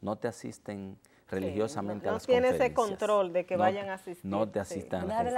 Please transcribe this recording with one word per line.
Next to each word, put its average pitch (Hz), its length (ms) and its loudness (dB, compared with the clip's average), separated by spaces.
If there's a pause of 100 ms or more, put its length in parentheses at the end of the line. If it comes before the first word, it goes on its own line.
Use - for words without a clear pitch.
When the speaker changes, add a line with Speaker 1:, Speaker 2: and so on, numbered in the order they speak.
Speaker 1:
no 104 160 -2
te - 120 -6
asisten 101 720 -10
Speaker 2:
Sí, - 340 -10
Speaker 1:
religiosamente 101 680 -2
Speaker 2:
no, 196 40 0
Speaker 1:
a - 20 2
Speaker 2:
no 220 40 0
Speaker 1:
las 226 100 -8
Speaker 2:
tiene 247 220 6
ese 254 80 4 (160)
Speaker 1:
conferencias. 214 260 2
Speaker 2:
control 208 340 4
de 175 140 0
que 185 100 -2
Speaker 1:
No 180 60 2
Speaker 2:
vayan 196 240 2
Speaker 1:
te, 196 40 -6
Speaker 2:
a 190 40 -4
asistir, 175 360 -8
Speaker 1:
no 104 180 2
te 101 40 -10
Speaker 2:
sí. 107 60 0 (200)
Speaker 1:
asisten - 160 -6
a - 20 0
las 90 80 -2
Speaker 3:
Una - 140 -2
de 233 60 2
las 247 140 0